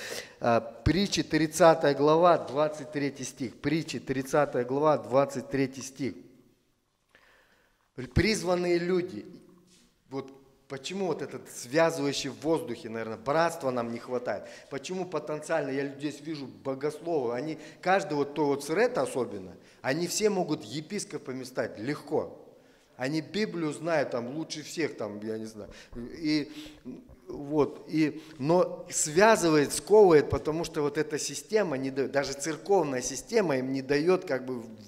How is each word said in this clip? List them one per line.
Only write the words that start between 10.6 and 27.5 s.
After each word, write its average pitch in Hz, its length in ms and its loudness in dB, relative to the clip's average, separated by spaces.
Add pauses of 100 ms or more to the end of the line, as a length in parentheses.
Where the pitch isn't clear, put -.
почему 180 380 -6
вот 151 160 -2
этот 131 280 -12
связывающий 143 800 0
в 110 120 -14
воздухе, 123 480 -2
наверное, 113 280 -6
братства 147 520 0
нам 120 200 -2
не 117 80 -6
хватает? 120 460 -6 (260)
Почему 180 340 -6
потенциально, 151 640 -4
я 139 180 -2
здесь 143 320 -8
вижу 147 260 -10
богословы, 135 880 -4
они, 151 240 -6 (220)
каждый 185 320 2
вот, 143 220 0
то 156 120 2
вот 139 160 0
Срет 190 360 0
особенно, 101 580 -4 (240)
они 147 260 -2
все 208 240 0
могут 156 340 -2
епископами 139 800 -8
стать 123 380 -6
легко. 123 600 -4 (560)
Они 143 240 -2
Библию 170 520 -4
знают 151 380 0
там 120 260 -4
лучше 156 260 -8
всех, 135 340 -4
там, 104 240 -8
я 110 160 -6
не 110 100 -8
знаю. 107 240 -14 (260)
И 151 560 -4 (720)
вот, 143 640 -2